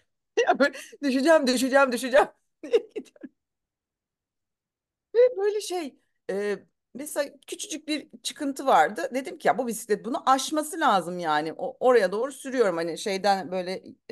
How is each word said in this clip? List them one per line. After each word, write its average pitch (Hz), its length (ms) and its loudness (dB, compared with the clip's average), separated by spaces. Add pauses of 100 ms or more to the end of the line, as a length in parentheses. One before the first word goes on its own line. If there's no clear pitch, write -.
(480)
Ya 214 120 2
böyle 285 140 4 (300)
düşeceğim, 277 440 4
düşeceğim, 254 440 4
düşeceğim 254 360 4 (180)
<laughs> - 180 -20
diye - 320 0
gidiyorum. - 340 -12 (1900)
Ve 453 40 6 (180)
böyle 403 240 -2
şey, 349 380 -8 (320)
e, 202 280 -4 (340)
mesela 285 440 -6 (100)
küçücük - 400 -12
bir 294 220 -6 (140)
çıkıntı 277 420 -8
vardı. 214 480 2
Dedim 277 240 -8
ki, - 100 -4
"Ya - 100 2
bu 247 100 -4
bisiklet 202 380 -4
bunu 262 240 -4
aşması 302 500 -2
lazım 180 400 0
yani. 156 340 -2
O-, - 260 -10
oraya 226 320 4
doğru 240 200 -4
sürüyorum 240 460 -2
hani 170 200 -6
şeyden 190 540 -2
böyle, 185 320 -6 (280)